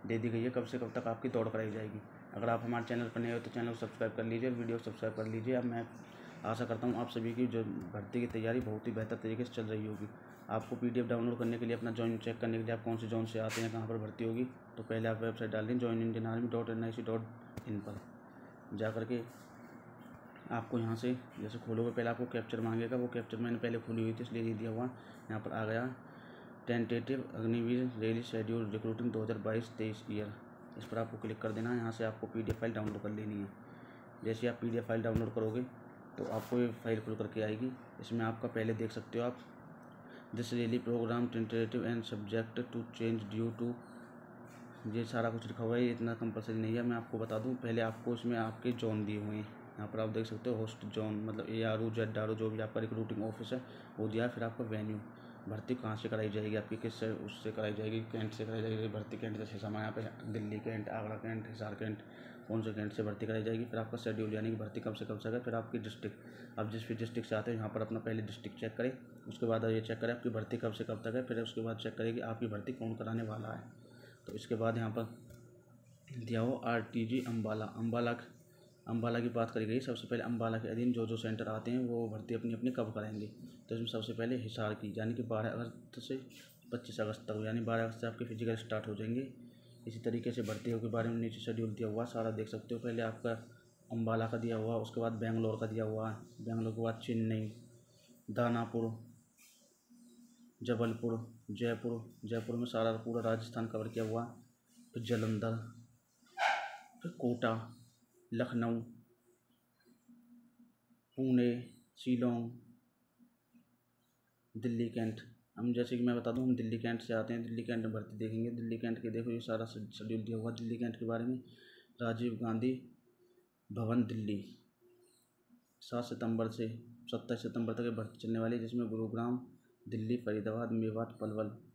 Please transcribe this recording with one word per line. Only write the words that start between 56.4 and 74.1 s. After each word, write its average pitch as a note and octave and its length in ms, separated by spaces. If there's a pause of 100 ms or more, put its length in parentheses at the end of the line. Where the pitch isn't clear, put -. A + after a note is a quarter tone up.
आपकी G#2 220
किस A2+ 180
से, A2 140 (160)
उससे G#2+ 260
कराई G#2+ 220
जाएगी, A2 260 (120)
कैंट A2 220
से A2+ 120
कराई A2 160
जाएगी, A2 280
भर्ती G#2 280
कैंट G#2+ 200
जैसे G#2+ 220
समय G#2+ 200
यहाँ G#2+ 120
पे A2+ 420
दिल्ली G#2 260
कैंट, A2 320
आगरा G#2+ 260
कैंट, A2 300
हिसार G#2+ 280
कैंट, G#2+ 280 (440)
कौन A2 140
से A2 120
कैंट G#2 200
से A2 100
भर्ती G#2 220
कराई A2 180
जाएगी। A2+ 220
फिर A2+ 140
आपका A2+ 180
schedule G#2+ 360
यानी A2 160
कि A2+ 60
भर्ती G#2+ 260
कब A2 140
से G#2+ 100
कब G#2+ 140
तक A2 140
है। B2 60
फिर A#2+ 160
आपकी A2+ 240
district, - 800
आप G#2+ 120
जिस A2+ 160
भी A#2 80
district A2+ 340
से A2 60
आते G#2+ 160
हैं A#2 60
यहाँ G#2+ 120
पर G#2+ 120
अपना A2 180
पहले A2 220
district - 380
check A2 180
करें, B2+ 140 (360)
उसके - 180
बाद A2+ 200
ये A2 160
check A2+ 200
करें A2+ 120
आपकी A#2+ 180
भर्ती A2 260
कब A2+ 160
से A2 100
कब A2 200
तक A2+ 120
है, B2+ 100
फिर A#2 160
उसके A2 220
बाद A2+ 140
check A2+ 200
करें A2+ 180
कि B2 60
आपकी A2+ 260
भर्ती G#2+ 260
कौन A2+ 220
कराने A2+ 300
वाला A2 280
है। - 100 (640)